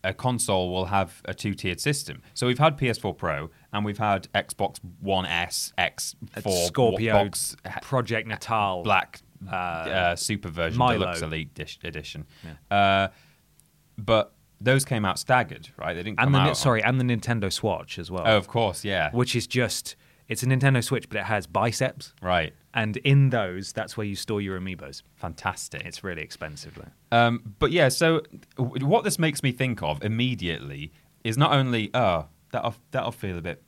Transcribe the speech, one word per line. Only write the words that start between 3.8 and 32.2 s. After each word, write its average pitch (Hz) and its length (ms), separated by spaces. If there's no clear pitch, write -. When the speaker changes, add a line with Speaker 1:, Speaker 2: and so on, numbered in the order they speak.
Speaker 1:
we've 104 140
had 101 340
Xbox - 460
One 95 260
S, - 520
X - 400
four 92 240
Speaker 2:
Scorpio, 110 480
Speaker 1:
box, 101 420
Speaker 2:
Project 113 460
Natal, 104 560
Speaker 1:
black, 98 380
Speaker 2:
uh, 95 80
Speaker 1:
uh, 87 600
super 101 340
version, 85 280
Speaker 2:
Milo. 123 220
Speaker 1:
deluxe 87 220
elite 80 340
dish, - 280
edition. 78 420
Speaker 2:
Yeah. 101 80
Speaker 1:
Uh, 98 300
but 110 360
those 135 260
came 107 200
out 95 140
staggered, - 580
right? 85 160
They 87 100
didn't 101 160
Speaker 2:
And 123 80
Speaker 1:
come 139 60
Speaker 2:
the 95 100
Ni-, 85 80
Speaker 1:
out 73 60
Speaker 2:
sorry, 113 260
and 127 160
the 123 60
Nintendo 113 460
Swatch 82 480
as 85 120
well. 90 140
Speaker 1:
Oh, 110 120
of 92 100
course, 113 380
yeah. 90 260
Speaker 2:
Which 123 240
is 113 120
just, - 480
it's 113 160
a - 20
Nintendo 131 380
Switch, - 260
but 107 100
it 95 60
has 101 220
biceps. 113 720
Speaker 1:
Right. 87 320
Speaker 2:
And 107 240
in 139 340
those, 98 420
that's 110 240
where 107 80
you 101 100
store 104 260
your 95 180
amiibos. 85 420
Speaker 1:
Fantastic. - 680
Speaker 2:
It's - 180
really 85 180
expensive, 78 540
though. - 420
Speaker 1:
Um, 120 420
but 151 120
yeah, 160 180
so 165 320
w-, 131 280
what 214 180
this 208 160
makes 160 240
me 131 80
think 123 300
of 73 220
immediately 85 920
is 113 140
not 151 140
only, 123 420
oh, 92 340